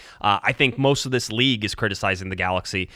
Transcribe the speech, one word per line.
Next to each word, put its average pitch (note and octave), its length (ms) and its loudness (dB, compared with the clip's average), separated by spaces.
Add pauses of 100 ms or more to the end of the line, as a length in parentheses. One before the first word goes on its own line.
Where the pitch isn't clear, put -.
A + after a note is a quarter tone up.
(220)
Uh, G2+ 200 2
I A2+ 120 0
think C3 260 2
most C#3 260 2
of C3 60 -6
this B2 200 -2
league A#2 320 2
is G2+ 120 -4
criticizing G2 540 -2
the F#2 60 -6
Galaxy, F#2 600 -2